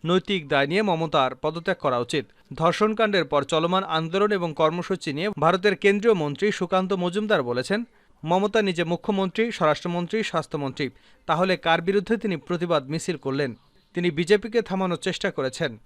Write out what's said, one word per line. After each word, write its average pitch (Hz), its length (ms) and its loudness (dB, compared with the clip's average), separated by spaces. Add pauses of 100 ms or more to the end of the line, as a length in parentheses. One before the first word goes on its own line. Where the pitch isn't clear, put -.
নৈতিক 180 420 0
দায় 139 200 2
নিয়ে 185 140 0
মমতার 160 540 2
পদত্যাগ 165 420 -4
করা 127 220 0
উচিত। 123 260 -2 (280)
ধর্ষণকাণ্ডের 208 720 2
পর 139 180 2
চলমান 170 400 0
আন্দোলন 165 480 0
এবং 170 220 -2
কর্মসূচি 165 600 0
নিয়ে 175 160 -2 (100)
ভারতের 180 360 2
কেন্দ্রীয় 208 380 2
মন্ত্রী 165 380 0
সুকান্ত 190 420 0
মজুমদার 180 500 0
বলেছেন, 123 400 -2 (400)
"মমতা 196 380 2
নিজে 175 220 0
মুখ্যমন্ত্রী, 190 680 0
স্বরাষ্ট্রমন্ত্রী, 175 720 0
স্বাস্থ্যমন্ত্রী, 143 680 -4 (360)
তাহলে 175 320 2
কার 170 240 2
বিরুদ্ধে 196 360 0
তিনি 190 200 -2
প্রতিবাদ 160 520 -2
মিছিল 160 280 -4
করলেন?" 135 380 -2 (380)
তিনি 175 180 0
বিজেপিকে 208 500 2
থামানোর 185 360 -2
চেষ্টা 185 340 -4
করেছেন। 131 540 -4